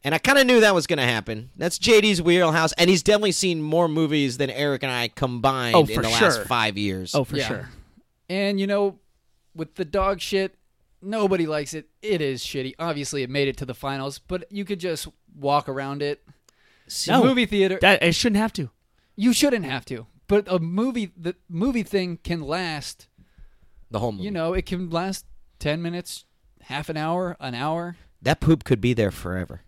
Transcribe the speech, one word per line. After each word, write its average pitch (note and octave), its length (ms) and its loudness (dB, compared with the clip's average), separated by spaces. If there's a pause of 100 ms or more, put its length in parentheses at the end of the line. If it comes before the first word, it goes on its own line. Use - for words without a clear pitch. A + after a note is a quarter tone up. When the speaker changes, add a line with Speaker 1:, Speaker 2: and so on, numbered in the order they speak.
Speaker 1:
And G3 140 -2
I - 20 0
kinda C4+ 280 4
knew B3 160 8
that G#3 120 6
was E3+ 140 2
gonna C#3+ 180 0
happen. A2+ 520 -2
That's F3 200 -4
J A3 220 6
D's G3+ 220 4
wheelhouse, E3 560 4
and F3 120 4
he's F3+ 140 4
definitely G#3 300 4
seen E3+ 280 0
more D#3+ 280 2
movies D3 480 0
than C3+ 120 0
Eric C#3 340 -2
and C3 80 -4
I A#2+ 180 -2
combined B2 680 0
Speaker 2:
Oh, E3+ 60 8
Speaker 1:
in D3 60 4
Speaker 2:
for A#2 140 -4
Speaker 1:
the A2+ 60 -2
last A2+ 300 4
Speaker 2:
sure. G2+ 80 -8
Speaker 1:
five A2 320 0
years. F#2+ 360 -4
Speaker 2:
Oh, C#3+ 120 2
for C#3+ 100 -8
Speaker 3:
Yeah. C3 140 -2
Speaker 2:
sure. G#2+ 200 -10 (600)
Speaker 3:
And, G3 320 -2
you G3 60 0
know, G3+ 300 0 (560)
with - 220 -12
the F#3 80 -6
dog F#3+ 380 -2
shit, F#3+ 340 -2 (460)
nobody G3 460 0
likes D3+ 260 -4
it. D#3 140 -12 (140)
It G3 200 0
is C3+ 200 -2
shitty. C3 380 -6
Obviously, C#3+ 440 -4
it B2 60 -6
made C#3 200 2
it B2+ 80 -6
to C#3 80 -8
the B2 80 -8
finals, C3+ 460 -8
but F3+ 300 -8
you G3+ 140 -8
could F#3+ 160 -6
just E3 300 -6 (280)
walk C#3+ 300 0
around C#3 340 -6
it. D3 200 -6 (680)
Speaker 1:
See, - 240 -4
Speaker 2:
No. B3+ 140 6
Speaker 3:
Movie B3 200 4
theater. F#3+ 360 0
Speaker 2:
That, F3+ 200 6
it E3+ 140 4
shouldn't G#3+ 240 2
have A3 140 0
to. C#3+ 160 -6 (480)
Speaker 3:
You A#3 160 4
shouldn't A#3+ 320 2
have C3 220 -4
to. A2 200 -10 (220)
But G3+ 180 4
a F3+ 120 0
movie, G#3 580 -2
the F3 180 -6 (140)
movie A3 340 -2
thing F3+ 400 -4
can F3 180 -4
last, D#3 680 -8 (840)
Speaker 1:
the G#2+ 80 -4
whole A2+ 140 -2
movie. G#2 100 -8
Speaker 3:
you G#3 80 -6
know, E3+ 220 -2
it F#3 120 -2
can F3+ 240 -6
last F3+ 360 -4 (340)
ten D3+ 220 -2
minutes, F3 420 -8 (380)
half C#3+ 260 -8
an D#3+ 80 -8
hour, E3+ 460 -2
an C3 120 -8
hour. E3 440 -6 (240)
Speaker 1:
That - 180 0
poop D3+ 240 2
could A#2+ 160 0
be A#2+ 140 2
there G#2+ 180 2
forever. F2+ 560 -8